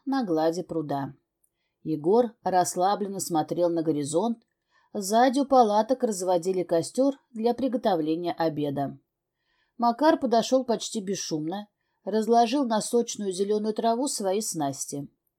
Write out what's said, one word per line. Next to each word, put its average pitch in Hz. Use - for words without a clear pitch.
на 262
глади 165
пруда. 151
Егор 170
расслабленно 190
смотрел 170
на 165
горизонт. 156
Сзади 226
у 277
палаток 233
разводили 185
костёр 240
для 233
приготовления 175
обеда. 143
Макар 285
подошёл 233
почти 220
бесшумно, 185
разложил 233
на 220
сочную 233
зелёную 208
траву 233
свои 196
снасти. 143